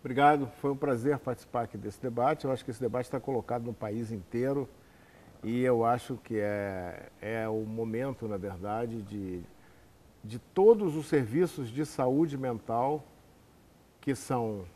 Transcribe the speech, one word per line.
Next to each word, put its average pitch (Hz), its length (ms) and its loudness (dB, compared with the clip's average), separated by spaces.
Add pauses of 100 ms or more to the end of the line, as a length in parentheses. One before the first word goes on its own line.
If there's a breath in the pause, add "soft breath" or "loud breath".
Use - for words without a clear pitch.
Obrigado. 139 460 6 (140)
Foi 143 100 0
um 139 60 -2
prazer 135 420 0
participar 120 440 -4
aqui 110 140 -8
desse 104 240 -10
debate. 120 440 0
Eu 135 80 0
acho 123 120 -4
que 135 60 -8
esse 110 100 -8
debate 123 260 -2
está 139 120 -4
colocado 120 460 -4
no 120 100 -6
país 110 380 -6
inteiro 120 560 -2 (720 loud breath)
e 120 200 0
eu 123 220 4
acho 120 380 0
que 110 160 -2
é, 101 680 -2 (140)
é 110 280 -4
o 110 160 0
momento, 113 640 -4
na 104 80 -4
verdade, 104 640 -4
de, 98 380 -6 (840 soft breath)
de 110 160 -10
todos 202 580 6
os 151 100 -4
serviços 143 640 2
de 135 160 -2
saúde 139 500 2
mental, 127 640 -2 (1000)
que 139 140 0
são 113 500 -2 (120)